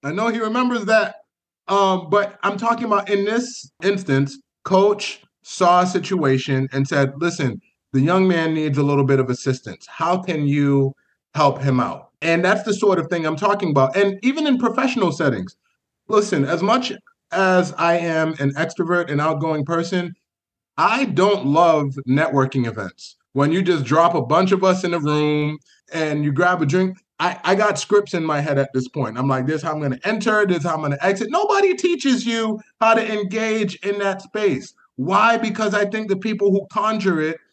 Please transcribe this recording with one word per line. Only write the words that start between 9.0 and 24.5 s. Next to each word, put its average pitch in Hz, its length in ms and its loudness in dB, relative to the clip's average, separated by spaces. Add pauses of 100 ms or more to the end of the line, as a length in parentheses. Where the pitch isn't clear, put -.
bit 135 160 4
of 127 100 0
assistance. 123 580 -4
How 175 300 -2
can 160 300 -2
you 139 480 2 (400)
help 143 260 0
him 131 180 0
out?" 95 300 -6 (120)
And 165 220 0
that's 196 200 0
the 214 100 -2
sort 190 260 2
of 160 80 -4
thing 165 180 -4
I'm 156 100 -2
talking 196 340 0
about. 139 260 2
And 196 280 0
even 294 240 0
in 262 100 2
professional 240 540 0
settings, 117 440 -2 (520)
listen, 208 380 2
as 160 180 -2
much 247 280 0 (400)
as 180 460 2
I 170 200 2
am 160 320 0 (100)
an 139 160 0
extrovert, 170 560 -2
an 143 80 -2
outgoing 151 460 -2
person, 175 480 -2 (640)
I 220 280 2
don't 190 420 2
love 151 480 2 (120)
networking 135 600 0
events. 101 480 -12 (180)
When 143 180 2
you 185 100 0
just 170 240 2
drop 165 300 4
a 147 60 0
bunch 170 300 2